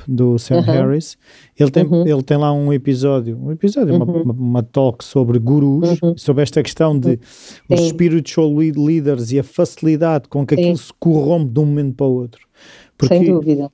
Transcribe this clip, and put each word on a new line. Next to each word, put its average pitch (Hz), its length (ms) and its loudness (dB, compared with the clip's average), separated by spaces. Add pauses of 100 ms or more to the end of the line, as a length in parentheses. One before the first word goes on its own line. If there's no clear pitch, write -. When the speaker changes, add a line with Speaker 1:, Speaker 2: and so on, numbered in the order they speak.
Speaker 1:
do 123 320 0
Sam - 160 -2
Speaker 2:
Uhum. 170 60 2
Speaker 1:
Harris, 135 560 -2 (420)
ele 147 100 4
tem, 170 160 2
Speaker 2:
Uhum. 170 220 2
Speaker 1:
ele 143 160 0
tem 147 140 0
lá 147 160 0
um 143 180 0
episódio, 131 680 -2
um 131 140 -8
episódio, 202 420 0
uma, 170 120 2
Speaker 2:
Uhum. 170 160 -2
Speaker 1:
uma, 127 120 -2
uma 123 300 -2
talk 131 400 -2
sobre 120 340 0
gurus, 143 640 2
Speaker 2:
Uhum. 170 140 0
Speaker 1:
sobre 143 280 0
esta 143 200 0
questão 156 340 0
de 131 120 0
Speaker 2:
Uhum. 123 80 0 (540)
Speaker 1:
os 175 100 4
Speaker 2:
Sim. 165 80 0
Speaker 1:
spiritual 160 680 0
lead-, 151 240 0
leaders 143 540 -2
e 139 60 0
a 131 40 -2
facilidade 160 880 -2
com 143 160 -4
que 147 100 0
Speaker 2:
Sim. 175 60 2
Speaker 1:
aquilo 175 160 2
se - 200 -16
corrompe 156 540 0
de 120 80 -2
um 151 60 2
momento 143 300 -2
para 139 100 -2
o 131 80 2
outro. 123 340 -8 (500)
Porque 143 200 2
Speaker 2:
Sem 185 160 4
dúvida. 151 400 0